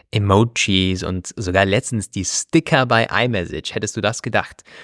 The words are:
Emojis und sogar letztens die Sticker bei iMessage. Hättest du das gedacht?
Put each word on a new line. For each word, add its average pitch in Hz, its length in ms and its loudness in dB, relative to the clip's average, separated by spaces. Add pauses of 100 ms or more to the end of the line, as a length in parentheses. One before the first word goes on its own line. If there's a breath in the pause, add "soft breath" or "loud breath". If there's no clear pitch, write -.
(100)
Emojis 98 920 2
und 90 320 -6
sogar 95 280 2
letztens 101 460 -2
die 95 140 -6
Sticker - 640 0
bei 117 180 2
iMessage. 101 680 -2
Hättest - 240 -6
du 110 40 -4
das 104 220 -2
gedacht? - 420 -4 (200 loud breath)